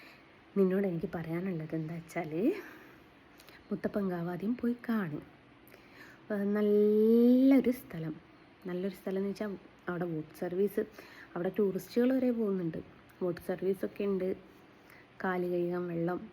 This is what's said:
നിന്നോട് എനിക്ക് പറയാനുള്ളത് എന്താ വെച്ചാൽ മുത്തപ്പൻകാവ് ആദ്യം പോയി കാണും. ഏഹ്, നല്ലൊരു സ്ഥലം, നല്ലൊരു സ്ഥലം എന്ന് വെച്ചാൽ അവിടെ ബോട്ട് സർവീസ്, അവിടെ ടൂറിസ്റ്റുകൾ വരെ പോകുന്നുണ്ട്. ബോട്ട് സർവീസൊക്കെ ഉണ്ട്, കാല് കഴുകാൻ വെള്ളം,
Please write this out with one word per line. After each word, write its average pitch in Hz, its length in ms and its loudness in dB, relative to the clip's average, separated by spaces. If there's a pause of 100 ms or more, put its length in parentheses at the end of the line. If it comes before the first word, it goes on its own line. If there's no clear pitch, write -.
(560)
നിന്നോട് 196 320 2
എനിക്ക് 165 260 -4
പറയാനുള്ളത് 165 600 -6
എന്താ 160 200 -6
വെച്ചാൽ 160 360 -8 (1300)
മുത്തപ്പൻകാവ് 185 640 -4
ആദ്യം 190 240 -4
പോയി 240 260 -2
കാണും. 196 420 -4 (1080)
ഏഹ്, 202 240 -2
നല്ലൊരു 226 1200 6
സ്ഥലം, 160 420 -8 (520)
നല്ലൊരു 185 300 -4
സ്ഥലം 190 240 -4
എന്ന് 196 100 -2
വെച്ചാൽ 202 220 -6 (360)
അവിടെ 175 180 -4
ബോട്ട് 160 320 -6
സർവീസ്, 185 440 0 (500)
അവിടെ 180 240 -4
ടൂറിസ്റ്റുകൾ 208 580 2
വരെ 254 180 2
പോകുന്നുണ്ട്. 190 480 -2 (380)
ബോട്ട് 175 240 -4
സർവീസൊക്കെ 190 640 -4
ഉണ്ട്, 190 240 -2 (880)
കാല് 180 300 -2
കഴുകാൻ 175 400 -2
വെള്ളം, 170 320 -2 (120)